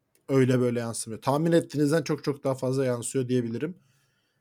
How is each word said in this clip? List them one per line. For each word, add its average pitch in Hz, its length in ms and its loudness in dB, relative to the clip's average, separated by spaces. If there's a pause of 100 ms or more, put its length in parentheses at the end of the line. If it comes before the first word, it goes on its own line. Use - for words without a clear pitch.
(280)
Öyle 131 320 4
böyle 120 200 0
yansımıyor. 113 420 -8
Tahmin 156 300 2
ettiğinizden 151 500 2
çok 147 220 -6
çok 139 200 -4
daha 135 100 0
fazla 131 300 -2
yansıyor 123 440 -2
diyebilirim. 123 480 -2 (640)